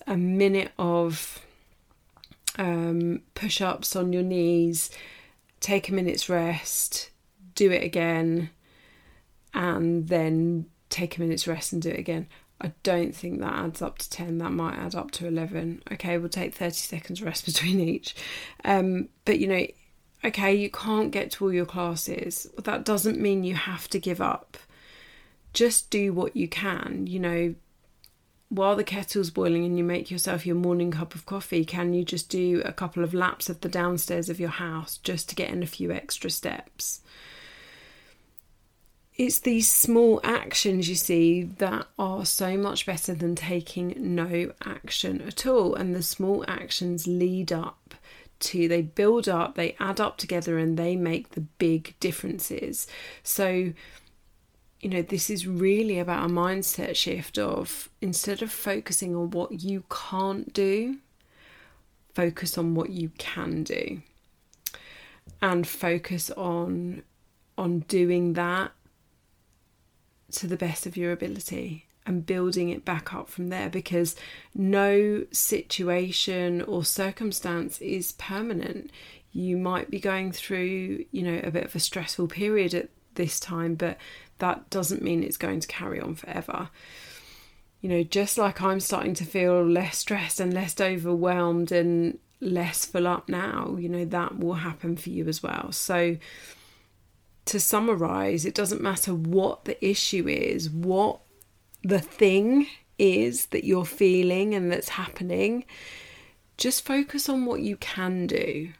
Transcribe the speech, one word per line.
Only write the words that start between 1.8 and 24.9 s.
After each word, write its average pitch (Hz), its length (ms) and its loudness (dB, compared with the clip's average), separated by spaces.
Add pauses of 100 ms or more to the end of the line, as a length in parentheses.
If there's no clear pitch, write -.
um, 170 640 0 (140)
push-ups - 600 -2
on 180 200 0
your 180 100 2
knees, 170 680 2 (680)
take 196 300 0
a 196 40 0
minute's 180 340 0
rest, - 800 -2 (440)
do 196 160 6
it - 140 4
again, 165 640 0 (1040)
and 170 560 0
then 165 580 2 (220)
take 175 300 -4
a - 20 -2
minute's 165 260 -2
rest 160 260 -4
and 170 100 -2
do 160 80 -2
it - 80 -4
again. 165 280 -4 (360)
I 165 100 -4 (100)
don't 175 340 0
think 180 240 -6
that - 140 -4
adds 165 260 -6
up - 160 -6
to - 140 -10
ten. 170 260 -6
That 170 140 -4
might 165 260 -2
add 175 180 -6
up 175 180 -8
to 175 140 -6
eleven. 165 640 -4
Okay, 175 280 -2
we'll 170 100 -4
take 180 240 -4
thirty 170 220 -4
seconds 175 480 -8
rest 165 240 -4
<laughs> 170 40 0
between 180 300 2
each. - 340 -2 (520)
Um, 190 420 2 (160)
but, 208 140 4
you 196 80 2
know, 185 200 2 (560)
okay, 196 320 2
you 202 140 2
can't 214 420 0
get 202 200 -2
to - 140 -2
all 190 100 2
your 175 100 2
classes. 175 880 -4
Well, - 120 -12
that - 200 -2
doesn't 208 340 2
mean 196 260 2
you 180 100 -2
have 175 340 -4
to 196 100 -2
give 180 220 -2
up. - 380 -4 (960)